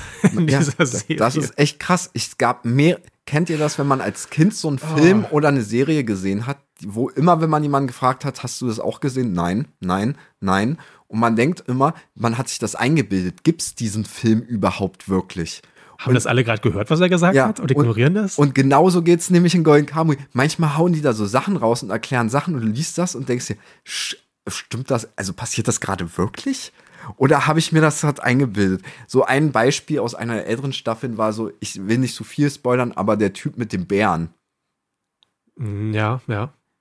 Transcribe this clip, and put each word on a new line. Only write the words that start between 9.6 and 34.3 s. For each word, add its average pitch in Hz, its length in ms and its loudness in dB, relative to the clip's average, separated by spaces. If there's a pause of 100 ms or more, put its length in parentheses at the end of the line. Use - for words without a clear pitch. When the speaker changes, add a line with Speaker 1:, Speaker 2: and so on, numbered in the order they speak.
Speaker 2:
nein, 98 380 -2 (220)
nein.“ 98 400 0 (280)
Und 110 120 -6
man 117 160 2
denkt 135 320 0
immer, 135 260 0 (220)
man 117 240 -2
hat - 100 -6
sich - 80 -8
das 107 160 -6
eingebildet. 98 720 0
Gibt's - 320 -2
diesen 107 300 -4
Film 110 360 0
überhaupt 98 680 -4
wirklich? 92 540 -4 (380)
Speaker 1:
Haben 127 100 -6
Speaker 2:
Und 123 60 6
Speaker 1:
das 123 100 2
alle 123 180 2
grad 110 200 -2
gehört, 104 260 0
was 160 100 2
er 180 100 4
gesagt 175 260 2
Speaker 2:
Ja, 131 120 4
Speaker 1:
hat? 110 120 -4
Und 143 60 -6
Speaker 2:
und 131 60 2
Speaker 1:
ignorieren 131 440 2
das? 208 240 -2
Speaker 2:
und 143 160 4
genauso 156 480 4
geht's 170 260 2
nämlich 175 240 6
in 170 100 4
Goenkamui. 147 540 4 (160)
Manchmal 147 420 0
hauen 175 180 2
die 156 80 -2
da 139 120 2
so 107 140 -2
Sachen 135 300 0
raus 113 260 0
und 98 80 -8
erklären 117 380 -2
Sachen 147 260 -2
und 120 60 -4
du 113 60 0
liest 123 300 -4
das 175 160 -2
und 127 160 -10
denkst 123 180 -2
dir, 107 100 -8 (300)
„Sch-, - 280 -8 (320)
stimmt - 420 -10
das? 120 260 -2
Also 95 180 -8
passiert - 340 -4
das 117 120 -2
gerade 90 380 -6
wirklich? - 560 -6 (440)
Oder 135 280 2
habe 156 140 2
ich - 120 -2
mir 156 100 4
das 151 200 2
grad 147 220 -2
eingebildet?“ 104 580 2 (240)
So - 200 2
ein 139 260 2
Beispiel 135 480 0
aus - 160 -4
einer 113 300 -6
älteren 131 280 -4
Staffel 113 460 -6
war 110 140 0
so, 110 260 -6
ich 101 280 -10
will 117 120 2
nicht 127 160 -2
zu 113 80 -10
viel 147 260 -2
spoilern, 123 440 -2
aber 104 240 0
der 101 160 2
Typ - 260 -8
mit 113 140 -6
dem 90 120 -4
Bären. 92 440 0 (1300)